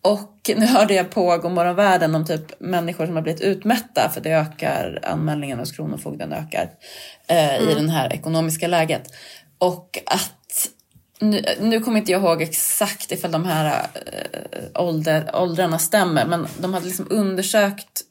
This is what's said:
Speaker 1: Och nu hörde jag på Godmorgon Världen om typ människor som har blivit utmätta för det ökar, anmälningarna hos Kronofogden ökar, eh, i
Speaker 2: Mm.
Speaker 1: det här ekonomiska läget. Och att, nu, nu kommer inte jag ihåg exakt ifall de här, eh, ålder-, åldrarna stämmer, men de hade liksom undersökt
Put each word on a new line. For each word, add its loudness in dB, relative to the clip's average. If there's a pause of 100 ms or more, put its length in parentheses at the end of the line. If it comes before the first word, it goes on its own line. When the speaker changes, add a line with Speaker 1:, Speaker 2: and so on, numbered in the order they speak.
Speaker 1:
Och 0
nu 4
hörde 6
jag 2
på 4
Godmorgon 0
Världen 4
om 0
typ -6
människor -2
som -4
har -2
blivit -4
utmätta 0
för -8
det -4
ökar, -2
anmälningarna -4
hos -8
Kronofogden -8
ökar, -4 (560)
eh, 4
i 4
Speaker 2:
Mm. 2
Speaker 1:
det 2
här 0
ekonomiska -2
läget. 0 (560)
Och 0
att, -4 (520)
nu, 2 (160)
nu 2
kommer 0
inte 0
jag 4
ihåg 4
exakt -2
ifall -4
de 0
här, 0
eh, -8
ålder-, 0
åldrarna 0
stämmer, 2
men -2 (120)
de -4
hade -4
liksom -8
undersökt 0 (100)